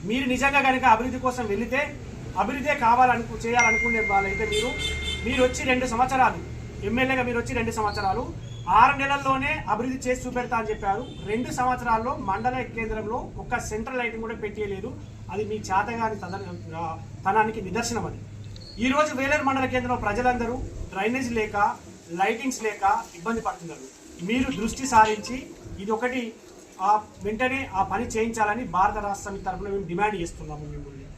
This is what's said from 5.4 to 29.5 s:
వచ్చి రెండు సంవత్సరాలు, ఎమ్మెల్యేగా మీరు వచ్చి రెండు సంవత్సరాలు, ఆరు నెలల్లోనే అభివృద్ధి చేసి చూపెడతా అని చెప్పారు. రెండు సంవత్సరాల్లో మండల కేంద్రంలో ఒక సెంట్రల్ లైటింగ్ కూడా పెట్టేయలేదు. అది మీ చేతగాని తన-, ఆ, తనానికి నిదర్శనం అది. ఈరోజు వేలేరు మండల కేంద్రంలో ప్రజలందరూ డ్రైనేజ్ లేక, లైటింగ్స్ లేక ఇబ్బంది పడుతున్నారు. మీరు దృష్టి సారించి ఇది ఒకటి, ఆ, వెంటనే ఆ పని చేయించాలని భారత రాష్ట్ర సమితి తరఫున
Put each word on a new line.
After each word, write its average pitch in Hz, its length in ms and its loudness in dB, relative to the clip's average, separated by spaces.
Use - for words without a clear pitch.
వచ్చి 254 220 2
రెండు 254 200 2
సంవత్సరాలు, 247 540 4
ఎమ్మెల్యేగా 254 380 2
మీరు 240 140 0
వచ్చి 233 180 -2
రెండు 226 160 0
సంవత్సరాలు, 208 640 -2
ఆరు 247 280 8
నెలల్లోనే 277 720 0
అభివృద్ధి 247 400 -2
చేసి 254 180 -2
చూపెడతా 247 300 -2
అని 220 120 -2
చెప్పారు. 214 380 -2
రెండు 240 260 -2
సంవత్సరాల్లో 240 640 0
మండల 226 460 -2
కేంద్రంలో 220 760 -4
ఒక 233 200 -4
సెంట్రల్ 226 420 -4
లైటింగ్ 226 220 -4
కూడా 226 140 -6
పెట్టేయలేదు. 208 640 -6
అది 202 140 -2
మీ 214 100 -4
చేతగాని 214 600 0
తన-, 180 600 -8
ఆ, 165 240 -6
తనానికి 220 360 4
నిదర్శనం 208 440 -2
అది. - 140 -8
ఈరోజు 294 300 4
వేలేరు 269 280 2
మండల 262 220 2
కేంద్రంలో 247 360 0
ప్రజలందరూ 233 540 2
డ్రైనేజ్ 233 400 0
లేక, 214 420 2
లైటింగ్స్ 226 520 0
లేక 214 400 2
ఇబ్బంది 214 260 -2
పడుతున్నారు. 156 440 -8
మీరు 202 360 0
దృష్టి 233 260 -4
సారించి 220 600 4
ఇది 202 120 -4
ఒకటి, 233 420 -2
ఆ, 208 200 4
వెంటనే 254 500 0
ఆ 190 100 2
పని 208 220 0
చేయించాలని 226 580 2
భారత 190 400 4
రాష్ట్ర 202 260 -4
సమితి 196 140 -8
తరఫున 185 240 -4